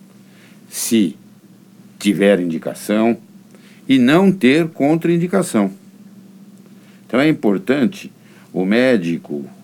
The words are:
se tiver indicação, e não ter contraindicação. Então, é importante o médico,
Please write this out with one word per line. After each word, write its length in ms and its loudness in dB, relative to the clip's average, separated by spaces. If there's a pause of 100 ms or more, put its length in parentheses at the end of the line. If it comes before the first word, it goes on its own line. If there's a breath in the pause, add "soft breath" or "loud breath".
(680 loud breath)
se 460 -2 (800)
tiver 420 2
indicação, 800 -4 (680 loud breath)
e 100 2
não 340 4
ter 380 2
contraindicação. 1040 0 (1400 loud breath)
Então, 120 -2
é 100 4
importante 800 -2 (400 loud breath)
o 140 -4
médico, 800 -2 (180)